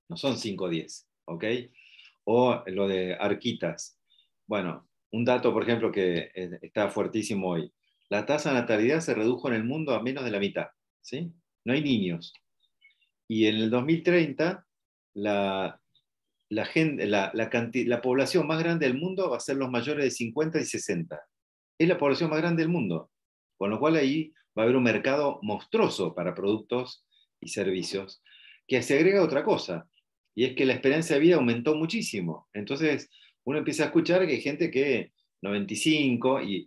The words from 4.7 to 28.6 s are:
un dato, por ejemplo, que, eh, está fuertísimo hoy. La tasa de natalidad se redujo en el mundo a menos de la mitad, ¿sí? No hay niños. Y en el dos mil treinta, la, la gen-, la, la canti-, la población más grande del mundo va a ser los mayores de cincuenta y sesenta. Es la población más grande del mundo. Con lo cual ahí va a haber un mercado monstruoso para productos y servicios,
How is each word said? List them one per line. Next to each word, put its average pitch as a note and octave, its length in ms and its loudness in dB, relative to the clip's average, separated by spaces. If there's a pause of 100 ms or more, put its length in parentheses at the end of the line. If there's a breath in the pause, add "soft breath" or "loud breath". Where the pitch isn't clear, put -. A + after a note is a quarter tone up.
un A#2 120 -2
dato, B2 280 4
por A2 100 0
ejemplo, A2+ 280 2
que, F2+ 440 0
eh, F2 260 -10
está G2+ 300 -2
fuertísimo G2 600 -2
hoy. E2 220 -4 (380)
La G#2 160 0
tasa D3+ 240 0
de C3+ 60 0
natalidad A#2+ 440 2
se D3+ 140 -2
redujo B2 340 0
en A#2+ 60 0
el A2 100 -2
mundo C#3+ 300 -2
a G#2+ 80 -2
menos C3 220 -6
de A#2 60 -4
la G2+ 80 -2
mitad, F#2 280 -2 (340)
¿sí? E3 320 -10 (320)
No A#2+ 80 0
hay D3+ 100 2
niños. G2 520 -2 (920 soft breath)
Y G#2+ 200 2
en G#2+ 100 2
el A2 140 0
dos B2 140 2
mil E3 180 0
treinta, E3+ 640 2 (480)
la, G2+ 680 -2 (720)
la G#2 160 -2
gen-, C#3+ 440 0
la, G2 220 2
la A2+ 160 -2
canti-, A#2 380 -2
la A#2+ 160 0
población C3+ 440 2
más D#3+ 160 -2
grande E3 240 0
del B2+ 120 2
mundo F#3 320 -2
va A#2+ 80 -2
a - 20 -10
ser C#3 160 -4
los C3 140 -2
mayores C#3 340 -2
de B2+ 60 0
cincuenta D3+ 500 -2
y A#2+ 60 -4
sesenta. E2+ 560 -6 (560)
Es - 100 4
la - 80 4
población C#3+ 320 2
más D#3 120 0
grande E3+ 220 2
del D#3+ 80 2
mundo. G2+ 400 -2 (460)
Con G2 140 -2
lo G#2+ 100 -2
cual D#3+ 160 4
ahí D3+ 360 0 (240 soft breath)
va A2 60 0
a - 40 4
haber B2 100 4
un B2+ 80 4
mercado C3+ 580 2
monstruoso G#2+ 720 -2
para F2 180 -4
productos G#2+ 720 -4 (360 soft breath)
y E2+ 80 -14
servicios, F#2+ 760 -4 (460 loud breath)